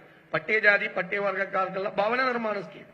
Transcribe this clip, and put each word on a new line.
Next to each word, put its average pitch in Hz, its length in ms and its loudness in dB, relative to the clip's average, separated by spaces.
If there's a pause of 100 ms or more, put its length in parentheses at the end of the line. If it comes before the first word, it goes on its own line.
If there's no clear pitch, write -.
(340)
പട്ടികജാതി, 208 540 4
പട്ടികവർഗക്കാർക്കുള്ള 190 1000 -2
ഭവന 220 340 0
നിർമ്മാണ 233 380 -2
സ്കീം. - 340 -14